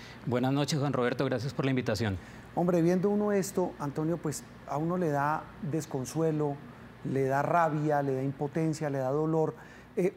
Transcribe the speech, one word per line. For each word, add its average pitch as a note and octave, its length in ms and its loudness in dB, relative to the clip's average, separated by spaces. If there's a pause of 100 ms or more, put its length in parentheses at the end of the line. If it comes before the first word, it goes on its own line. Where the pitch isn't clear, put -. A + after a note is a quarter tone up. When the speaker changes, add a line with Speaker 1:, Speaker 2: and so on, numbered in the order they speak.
(260)
Speaker 1:
Buenas B2 260 2
noches, D3 260 2
Juan C3+ 140 0
Roberto. B2 320 2
Gracias C3 300 -2
por C#3+ 100 -2
la C3+ 60 4
invitación. A2+ 480 0 (360)
Speaker 2:
Hombre, F3 280 4
viendo F3+ 260 4
uno G#3 240 2
esto, F#3 460 0
Antonio, D#3 400 -2
pues D#3 260 -4 (240)
a C#3 80 -4
uno E3 220 0
le F3 100 2
da D3 360 0 (180)
desconsuelo, D3+ 920 0 (500)
le C3+ 200 0
da C3+ 180 2
rabia, D3+ 580 2
le C#3 140 0
da C3 80 -2
impotencia, D3+ 680 -2
le C#3 100 -2
da C3 120 0
dolor, D#3 460 2 (400)
eh, F#3 200 2